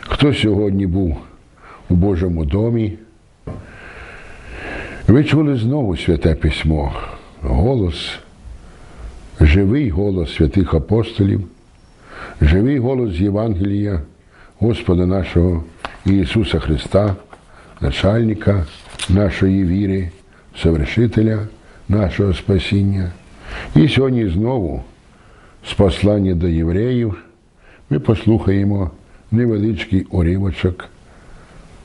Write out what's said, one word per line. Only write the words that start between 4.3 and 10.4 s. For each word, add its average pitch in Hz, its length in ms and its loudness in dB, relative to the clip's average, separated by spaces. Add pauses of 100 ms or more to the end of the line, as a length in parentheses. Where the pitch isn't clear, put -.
ви 131 160 6
чули 143 320 2
знову 117 420 -2
Святе 82 380 0
Письмо, 78 580 -2 (480)
голос, 85 800 -2 (1200)
живий 98 480 4
голос 92 460 -2
святих 85 380 2